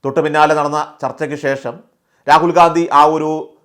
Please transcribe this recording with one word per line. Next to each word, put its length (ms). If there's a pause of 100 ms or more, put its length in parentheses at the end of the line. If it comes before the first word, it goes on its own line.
തൊട്ടു 200
പിന്നാലെ 340
നടന്ന 220 (220)
ചർച്ചയ്ക്ക് 440
ശേഷം 280 (560)
രാഹുൽ 280
ഗാന്ധി 260 (160)
ആ 20 (140)
ഒരു 140 (340)